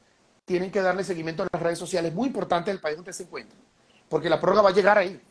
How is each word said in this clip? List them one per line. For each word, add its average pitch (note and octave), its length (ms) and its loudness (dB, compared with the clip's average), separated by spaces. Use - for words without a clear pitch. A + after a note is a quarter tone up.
tienen F3+ 260 -2
que G3+ 100 0
darle F#3 220 0
seguimiento E3 400 -6
a F3+ 80 -4
las D#3+ 100 -4
redes E3+ 160 -2
sociales, E3+ 360 -4
muy A3 140 -2
importante F#3 440 -2
del F#3+ 80 -6
país D3+ 160 -6
donde F3+ 160 -18
se F#3 120 -14
encuentran, D3 360 -16
porque D#3 220 -2
la D#3 100 4
prórroga F#3 220 4
va G3 80 6
a F#3 40 2
llegar G3+ 240 6
ahí, F#3 340 0